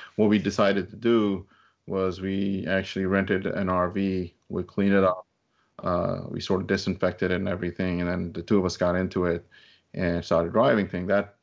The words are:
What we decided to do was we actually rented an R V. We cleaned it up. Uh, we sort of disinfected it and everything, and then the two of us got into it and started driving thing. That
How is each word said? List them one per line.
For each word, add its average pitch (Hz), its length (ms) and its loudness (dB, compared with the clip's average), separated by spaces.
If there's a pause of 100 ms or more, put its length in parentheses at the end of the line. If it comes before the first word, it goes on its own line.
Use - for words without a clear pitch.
(160)
What 107 140 4
we 104 100 6
decided 98 500 2
to 98 60 -18
do 104 500 2 (420)
was 95 340 -2
we 98 460 -2
actually 95 380 -2
rented 95 400 0
an 92 240 -2
R 90 200 0
V. 95 440 -2 (160)
We 90 140 -6
cleaned 98 300 2
it 98 100 6
up. 92 220 0 (580)
Uh, 90 460 -2
we - 120 -8
sort 95 200 0
of 98 60 -6
disinfected 92 640 0
it 90 40 2
and 95 120 -2
everything, 90 540 -4
and 87 80 -2
then 87 240 -4
the 85 80 -8
two 104 180 2
of 92 60 2
us 87 120 -2
got 87 180 2
into 92 300 0
it 87 200 -2 (480)
and 85 320 -2
started 85 280 2
driving 110 340 2
thing. 90 200 -6
That 101 360 0